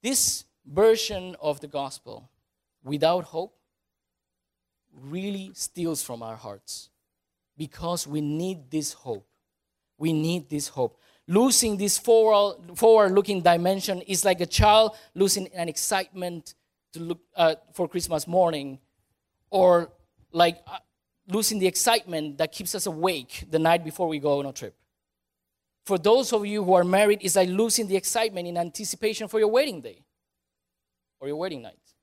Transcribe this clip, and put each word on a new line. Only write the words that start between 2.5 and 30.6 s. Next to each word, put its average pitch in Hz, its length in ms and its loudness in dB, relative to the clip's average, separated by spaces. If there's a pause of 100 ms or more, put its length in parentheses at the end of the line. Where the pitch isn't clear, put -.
without 156 420 0
hope 165 320 -10 (1300)
really 190 640 -10
steals 165 500 -6
from 117 180 -12
our 113 140 -12
hearts - 540 -16 (680)
because 170 480 -8
we 147 140 -6
need 151 500 -6
this 151 220 -6
hope. 107 340 -12 (720)
We 160 140 -2
need 160 380 -2
this 147 180 -6
hope. - 320 -4 (280)
Losing 220 500 2
this 202 200 -2
forward, 208 800 4
forward-looking 202 640 6
dimension 180 600 2
is 190 240 -4
like 185 160 2
a 175 40 0
child 214 520 4 (180)
losing 190 380 0
an 170 160 -6
excitement 180 840 -6 (360)
to 165 80 -16
look, 165 220 -8 (140)
uh, 160 200 4 (160)
for 175 160 -4
Christmas 170 400 -6
morning, 156 520 0 (680)
or 180 400 4 (420)
like, 170 360 2
uh, 185 120 -14 (480)
losing 214 320 -2
the 185 80 2
excitement 170 720 -2
that 160 120 -2
keeps 196 240 -10
us 185 100 -6
awake 165 640 -4
the 160 100 0
night 165 240 4
before 160 240 -6
we 156 120 -4
go 143 200 0
on 139 80 -8
a 127 60 -12
trip. - 220 -14 (1120)
For 190 120 0
those 226 340 4
of 208 140 0
you 208 180 -4
who 185 100 2
are 175 100 6
married, 202 380 2
it's 185 140 -2
like 185 140 4
losing 214 380 0
the 190 80 -2
excitement 196 520 -4
in 175 100 -6
anticipation 208 680 -6
for 226 120 -4
your 214 100 4
wedding 233 320 0
day 113 240 -20 (1120)